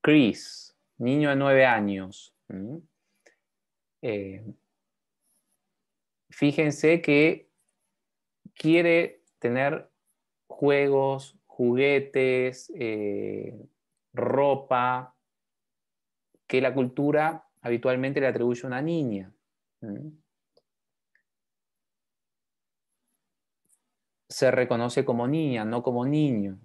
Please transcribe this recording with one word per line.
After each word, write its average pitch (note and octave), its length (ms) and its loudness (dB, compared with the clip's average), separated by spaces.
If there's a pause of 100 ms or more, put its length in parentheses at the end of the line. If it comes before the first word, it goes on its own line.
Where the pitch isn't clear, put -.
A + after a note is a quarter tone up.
Chris, - 720 2 (220)
niño C#3+ 320 0
de C#3 60 0
nueve C3+ 280 6
años. G2+ 680 -2 (140)
¿Mm? G#2 300 -12 (1200)
Eh, G2+ 420 -6 (1900)
fíjense D3+ 720 2
que D3+ 480 2 (1040)
quiere E3+ 680 2 (160)
tener C3 520 -2 (560)
juegos, C#3 1000 0
juguetes, C3 1300 0
eh, G#2+ 920 -6 (460)
ropa, B2+ 1040 -2 (1300)
que C3 140 0
la C3 120 0
cultura D3 760 -2 (140)
habitualmente B2+ 600 -2
le C3+ 60 0
atribuye A#2+ 380 -2
a - 20 -10
una B2+ 160 -6
niña. B2 500 -4 (480)
¿Mm? A#2+ 280 -12 (4000)
Se - 220 2
reconoce B2 540 0
como A#2+ 220 -2
niña, C#3 380 -2
no A#2 180 -4
como A#2+ 220 -2
niño. B2+ 600 -2